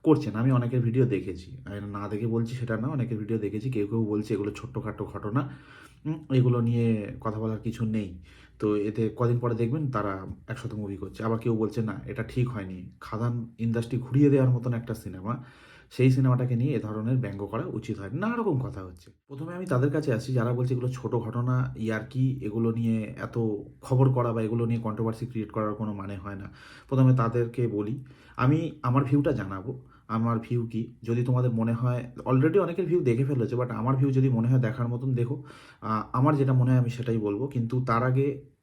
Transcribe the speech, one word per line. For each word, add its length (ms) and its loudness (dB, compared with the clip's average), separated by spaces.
করছেন। 320 4
আমি 160 4
অনেকের 300 2
ভিডিও 240 4
দেখেছি, 600 -4
আমি 260 -10
না 160 -8
দেখে 200 -4
বলছি 280 -2
সেটা 220 -4
না, 100 -4
অনেকের 300 -2
ভিডিও 200 -4
দেখেছি। 340 -4
কেউ 160 0
কেউ 180 0
বলছে 280 -2
এগুলো 180 -2
ছোট্টখাটো 540 -8
ঘটনা, 440 -2
উম, 280 -6
এগুলো 280 4
নিয়ে 600 0
কথা 180 -4
বলার 200 -4
কিছু 260 -4
নেই। 360 -4
তো 160 2
এতে 400 0
কদিন 240 2
পরে 160 0
দেখবেন 360 0
তারা 340 -2
একসাথে 280 -8
মুভি 220 -6
করছে। 260 -10
আবার 160 0
কেউ 180 0
বলছে, 240 0
"না, 240 -4
এটা 180 -6
ঠিক 260 0
হয়নি, 400 -8
খাদান 580 -4
ইন্ডাস্ট্রি 420 -2
ঘুরিয়ে 300 4
দেওয়ার 200 6
মতন 240 2
একটা 200 -4
সিনেমা, 500 -8
সেই 200 6
সিনেমাটাকে 440 4
নিয়ে 180 0
এ 60 0
ধরনের 380 -2
ব্যঙ্গ 280 -4
করা 200 -6
উচিত 340 -6
হয়।" 100 -10
নানা 260 -2
রকম 240 0
কথা 240 -6
হচ্ছে। 280 -16
প্রথমে 260 -10
আমি 120 -8
তাদের 260 2
কাছে 220 0
আসি 200 -2
যারা 200 2
বলছে 200 0
এগুলো 140 -2
ছোট 280 -4
ঘটনা, 600 -2
ইয়ার্কি, 680 -2
এগুলো 260 0
নিয়ে 460 0
এত 200 -6
খবর 320 6
করা 200 2
বা 80 0
এগুলো 240 0
নিয়ে 140 0
কন্ট্রোভার্সি 460 -2
ক্রিয়েট 260 -6
করার 220 -2
কোনো 200 -4
মানে 220 -8
হয় 200 -10
না। 160 -12
প্রথমে 280 8
তাদেরকে 520 2
বলি, 360 -4
আমি 340 2
আমার 200 4
ভিউটা 280 2
জানাবো। 520 -6
আমার 320 0
ভিউ 280 -2
কি, 260 -6
যদি 200 0
তোমাদের 280 2
মনে 220 0
হয়, 440 -2
already 420 4
অনেকের 260 0
ভিউ 160 2
দেখে 240 2
ফেলেছে, 300 0
but 160 -2
আমার 240 0
ভিউ 160 2
যদি 180 4
মনে 180 2
হয় 120 4
দেখার 280 0
মতন 280 -2
দেখো। 280 -2
আহ, 360 -2
আমার 200 6
যেটা 160 4
মনে 180 4
হয় 80 6
আমি 100 2
সেটাই 280 -2
বলবো। 300 -2
কিন্তু 380 -2
তার 180 2
আগে 600 0